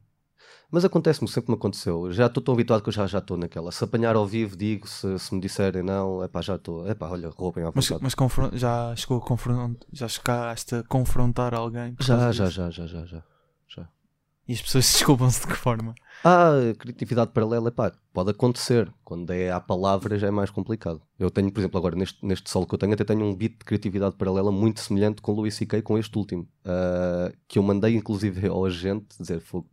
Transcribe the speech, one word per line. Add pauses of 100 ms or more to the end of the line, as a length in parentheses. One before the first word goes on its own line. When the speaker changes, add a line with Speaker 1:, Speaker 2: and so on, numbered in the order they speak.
(720)
Speaker 1:
Mas
acontece-me,
sempre
me
aconteceu.
Já
estou
tão
habituado
que
eu
já,
já
estou
naquela.
Se
apanhar
ao
vivo,
digo.
Se,
se
me
disserem
não,
é
pá,
já
estou.
É
pá,
olha,
roubem
à
Speaker 2:
Mas,
Speaker 1:
vontade.
Speaker 2:
mas
confron-,
já
chegou
a
confron-, (160)
já
chegaste
a
confrontar
alguém
por
Speaker 1:
Já,
Speaker 2:
causa
Speaker 1:
já,
Speaker 2:
disso?
Speaker 1:
já,
já,
já,
já. (1200)
Speaker 2:
E
as
pessoas
<laughs>
desculpam-se
de
que
forma? (280)
Speaker 1:
Ah,
criatividade
paralela,
pá, (200)
pode
acontecer. (120)
Quando
é
à
palavra
já
é
mais
complicado. (160)
Eu
tenho,
por
exemplo,
agora
neste,
neste
solo
que
eu
tenho,
até
tenho
um
beat
de
criatividade
paralela
muito
semelhante
com
o
Louis
C
K,
com
este
último. (180)
Ah, (160)
que
eu
mandei
inclusive
ao
agente
dizer,
"Fogo,